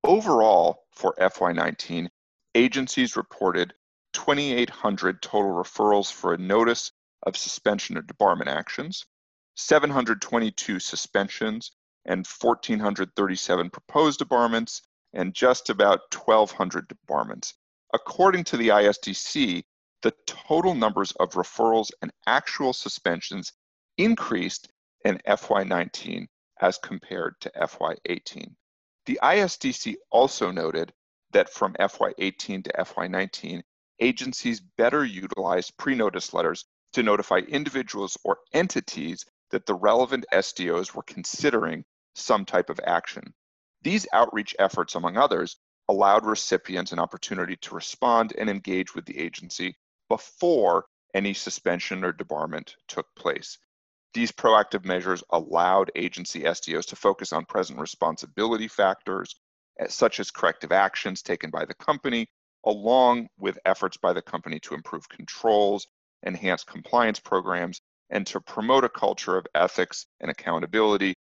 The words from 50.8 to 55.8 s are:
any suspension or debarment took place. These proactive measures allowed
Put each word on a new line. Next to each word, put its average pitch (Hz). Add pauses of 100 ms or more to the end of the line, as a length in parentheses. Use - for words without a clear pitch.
any 98
suspension 92
or 87
debarment 78 (140)
took - (100)
place. - (560)
These 117
proactive 107
measures 90
allowed 87